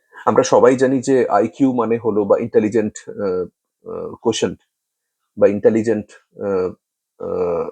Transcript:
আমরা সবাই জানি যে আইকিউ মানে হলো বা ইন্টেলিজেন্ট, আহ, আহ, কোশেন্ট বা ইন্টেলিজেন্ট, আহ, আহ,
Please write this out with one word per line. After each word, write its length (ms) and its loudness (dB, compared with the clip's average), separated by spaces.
আমরা 180 2
সবাই 320 4
জানি 260 0
যে 280 2
আইকিউ 440 0
মানে 240 -2
হলো 280 -2
বা 120 4
ইন্টেলিজেন্ট, 720 -2
আহ, 360 -4
আহ, 260 -10
কোশেন্ট 440 -2
বা 100 4
ইন্টেলিজেন্ট, 640 0
আহ, 340 -4
আহ, 460 -4